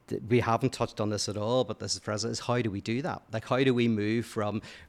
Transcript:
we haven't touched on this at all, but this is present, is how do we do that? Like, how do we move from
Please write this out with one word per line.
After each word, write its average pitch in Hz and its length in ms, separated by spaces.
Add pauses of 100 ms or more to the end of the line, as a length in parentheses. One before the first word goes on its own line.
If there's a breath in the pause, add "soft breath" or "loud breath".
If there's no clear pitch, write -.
(280)
we 120 120
haven't 117 320
touched - 280
on 107 80
this 104 200
at 101 80
all, 117 260
but 110 160
this 104 160
is 95 60
present, 110 320
is 110 80
how 120 200
do 117 80
we 101 120
do 117 220
that? 160 200 (100)
Like, 113 140
how 131 160
do 135 100
we 120 140
move 110 400
from 104 340 (280 loud breath)